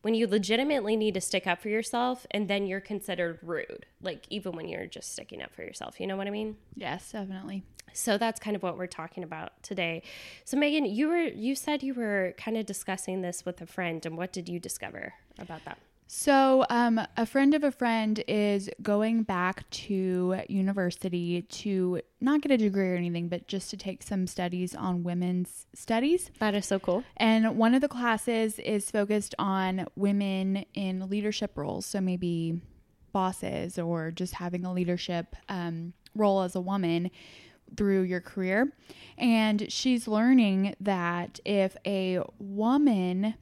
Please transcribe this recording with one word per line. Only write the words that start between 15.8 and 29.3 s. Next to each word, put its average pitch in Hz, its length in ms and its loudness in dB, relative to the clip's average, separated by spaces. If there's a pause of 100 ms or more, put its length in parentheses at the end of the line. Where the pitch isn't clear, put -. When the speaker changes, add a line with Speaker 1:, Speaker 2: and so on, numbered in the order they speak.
Speaker 2:
So, 269 560 6
um, 233 300 4 (160)
a 226 100 2
friend 277 280 6
of 294 100 4
a 277 80 4
friend 220 560 0
is 208 420 2 (120)
going 214 420 2
back 185 460 -2
to 185 800 0
university 180 920 0
to 185 580 0 (180)
not 285 220 4
get 285 100 0
a 254 60 8
degree 196 340 2
or 180 40 0
anything, 175 340 -2
but 175 180 -6
just 196 220 -6
to 202 80 -10
take 185 260 -10
some 185 240 -2
studies 180 480 -4
on 180 280 -2
women's 180 680 -4
studies. 277 560 0 (100)
Speaker 1:
That 214 140 2
is 202 120 0
so 196 140 0
cool. 190 260 0 (100)
Speaker 2:
And 220 420 4
one 226 160 6
of 269 60 6
the 285 80 2
classes 226 720 0
is 208 320 -2
focused 208 480 0